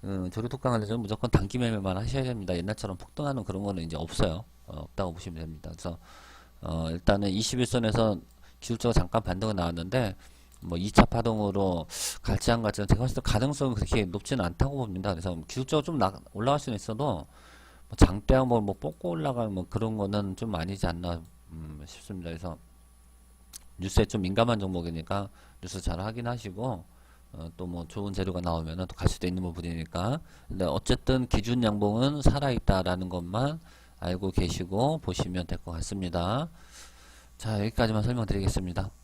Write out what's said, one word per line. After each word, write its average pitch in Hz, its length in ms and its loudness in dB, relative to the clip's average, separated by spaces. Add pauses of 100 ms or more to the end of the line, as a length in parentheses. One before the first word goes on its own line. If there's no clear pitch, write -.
음, 95 280 -4
조류독감 123 420 -2
관련해서는 110 280 0
무조건 110 300 -2
단기 101 260 2
매매만 107 380 0
하셔야 113 280 -2
됩니다. 107 340 -4
옛날처럼 98 400 -4
폭등하는 135 480 -4
그런 95 180 -4
거는 98 200 -2
이제 82 120 -6
없어요. 82 480 0 (240)
어, - 140 -10
없다고 90 320 -4
보시면 85 260 -10
됩니다. 80 320 -10
그래서, 85 260 -8 (640)
어, 80 320 -2
일단은 98 380 4
이십일 110 360 0
선에서 110 540 2 (400)
기술적으로 117 340 0
잠깐 104 300 4
반등은 101 320 0
나왔는데, 92 580 0 (480)
뭐 87 180 -4
이 98 120 -2
차 - 140 8
파동으로 101 800 2 (380)
갈지 101 280 2
안 117 120 4
갈지는 104 240 0
제가 104 140 6
봤을 127 140 0
때 139 80 -2
가능성은 131 520 2
그렇게 104 300 2
높지는 101 380 -2
않다고 135 340 0
봅니다. 101 340 -2
그래서 87 260 -2 (100)
기술적으로 139 360 0
좀 160 160 -2
나-, 98 200 2 (140)
올라갈 135 260 2
수는 120 180 -4
있어도 110 500 -2 (600)
뭐 - 80 -12
장대 - 380 6
한번 123 320 6
뭐 98 80 0
뽑고 - 360 -6
올라가는 131 440 0
뭐 92 160 -4
그런 110 260 0
거는 101 420 0
좀 110 180 -4
아니지 92 320 -2
않나, 85 340 -4 (300)
음, 78 340 -12
싶습니다. 90 440 -10
그래서 82 280 -8 (1200)
뉴스에 98 280 4
좀 101 180 -2
민감한 110 360 2
종목이니까 92 680 -4 (320)
뉴스 92 200 -8
잘 82 180 -2
확인하시고, 110 840 -6 (500)
어, 82 240 -10
또 90 100 -6
뭐 87 200 -6
좋은 101 260 -6
재료가 92 280 0
나오면은 85 460 -2
또 - 80 -12
갈 - 120 0
수도 - 200 0
있는 92 160 -2
부분이니까. 85 760 -4 (280)
근데 95 180 -2
어쨌든 123 600 2
기준 117 360 2
양봉은 110 600 2
살아있다라는 98 840 4
것만 101 500 -2 (400)
알고 92 320 -2
계시고 95 680 0
보시면 90 460 -2
될 85 180 -4
것 87 100 -8
같습니다. 92 760 -2 (880)
자, 107 220 -2
여기까지만 110 420 2
설명드리겠습니다. 98 880 0 (140)